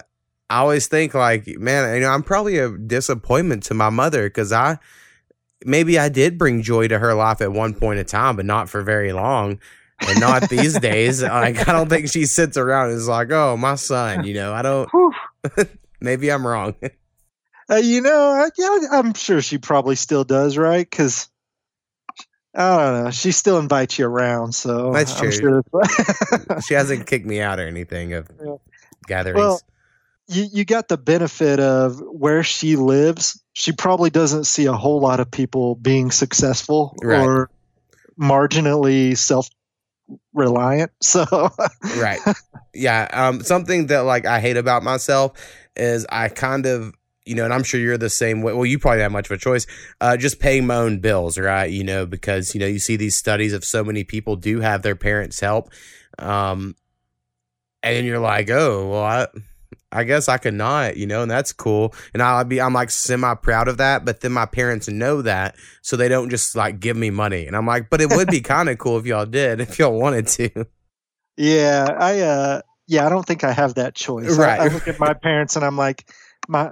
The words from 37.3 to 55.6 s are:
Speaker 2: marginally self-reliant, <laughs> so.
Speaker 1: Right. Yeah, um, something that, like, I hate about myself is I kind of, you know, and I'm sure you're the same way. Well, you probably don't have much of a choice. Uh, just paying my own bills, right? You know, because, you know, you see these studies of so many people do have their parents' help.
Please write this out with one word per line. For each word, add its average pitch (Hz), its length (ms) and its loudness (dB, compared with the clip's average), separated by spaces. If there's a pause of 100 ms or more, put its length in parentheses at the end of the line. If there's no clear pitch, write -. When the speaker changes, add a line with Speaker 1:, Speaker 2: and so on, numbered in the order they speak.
Speaker 2:
marginally 139 960 2
self-reliant, - 1800 -2
<laughs> - 60 -20
so. 165 240 2 (580)
Speaker 1:
Right. 117 360 -2 (540)
Yeah, 117 400 0
um, 131 280 0
something 175 460 0
that, 143 140 2
like, 127 240 0
I 117 140 0
hate 120 180 0
about 123 260 0
myself 135 500 0 (440)
is 117 320 -2
I 113 200 -4
kind 131 360 -4
of, 117 280 -4 (320)
you 117 100 -8
know, 113 100 -2
and 120 80 -2
I'm 131 100 0
sure - 160 -4
you're 120 180 0
the 113 120 -4
same 110 320 -2
way. 110 120 -2
Well, 123 120 -2
you 131 140 0
probably 120 180 2
don't 107 60 2
have 104 100 0
much 101 140 -4
of - 40 -10
a 98 60 -4
choice. 123 280 -2 (360)
Uh, 120 160 2
just 135 220 -4
paying 135 280 2
my 123 80 0
own 113 240 0
bills, 92 380 -2
right? 95 340 -2
You 98 120 -6
know, 95 220 -4
because, 92 480 -6
you 104 60 -2
know, 98 80 2
you 101 120 -2
see 110 180 -2
these 104 180 -2
studies 107 380 0
of 98 120 -6
so 110 180 -2
many 104 200 -4
people 107 320 -6
do 104 240 -2
have 107 240 0
their 104 120 -2
parents' 104 440 -2
help. 104 320 -2 (480)